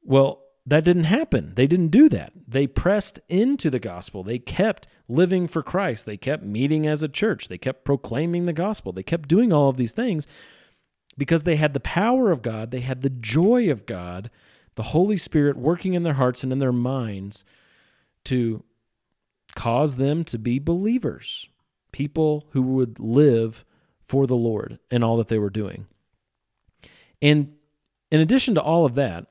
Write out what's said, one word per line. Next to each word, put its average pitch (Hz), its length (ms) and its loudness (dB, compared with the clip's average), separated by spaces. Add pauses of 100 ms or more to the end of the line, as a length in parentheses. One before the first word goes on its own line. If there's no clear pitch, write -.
Well, 135 400 2 (220)
that 151 180 4
didn't 175 200 4
happen. 160 500 0
They 131 120 4
didn't 170 220 2
do 262 220 8
that. 90 220 -4 (140)
They 135 200 0
pressed - 520 -2 (120)
into 208 400 0
the 127 80 -2
gospel. 92 440 -10
They 113 160 -6
kept - 480 -2 (220)
living 175 400 2
for 156 140 -4
Christ. 170 420 -4
They 104 140 -10
kept - 260 -6
meeting 139 420 0
as 151 160 -2
a 156 60 -4
church. 196 400 -4
They 90 80 -12
kept - 300 -8
proclaiming 160 580 -2
the 175 80 -2
gospel. 170 400 -4
They 92 100 -10
kept 165 260 -4
doing 208 240 4
all 143 180 4
of 127 80 -4
these 120 160 -2
things 208 320 -4 (880)
because 151 280 0
they 165 120 0
had 151 160 2
the 135 80 -4
power 233 500 0
of 131 120 0
God. 113 280 -6
They 127 100 -6
had 127 200 -6
the 135 100 0
joy 160 600 2
of 110 160 -4
God, 90 440 -10 (440)
the 110 80 -6
Holy 190 340 0
Spirit 143 400 0
working 175 380 -2
in 175 80 0
their 165 120 0
hearts 127 300 0
and 131 80 -2
in 135 60 -2
their 131 140 0
minds 120 680 -4 (840)
to 117 360 -2 (960)
cause 127 400 0
them 143 280 0
to 120 140 -8
be 120 220 -2
believers, 180 880 -4 (420)
people 151 600 -2
who 135 120 0
would 127 380 -2
live 113 640 2 (400)
for 135 220 0
the 123 100 2
Lord 113 420 -2 (120)
in 120 120 2
all 117 140 2
that 113 120 0
they 113 100 0
were 104 120 -2
doing. 101 360 -8 (1300)
And 147 340 4 (580)
in 156 80 6
addition 220 340 2
to 151 80 2
all 165 220 2
of 123 100 0
that 101 360 -2